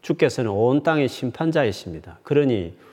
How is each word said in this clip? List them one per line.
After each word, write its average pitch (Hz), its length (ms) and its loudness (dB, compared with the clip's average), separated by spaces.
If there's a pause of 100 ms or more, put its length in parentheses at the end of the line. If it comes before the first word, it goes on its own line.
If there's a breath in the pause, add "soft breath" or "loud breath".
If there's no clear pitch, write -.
주께서는 131 500 0
온 127 320 2
땅의 151 240 2
심판자이십니다. 117 1120 -4
그러니 127 560 0 (140)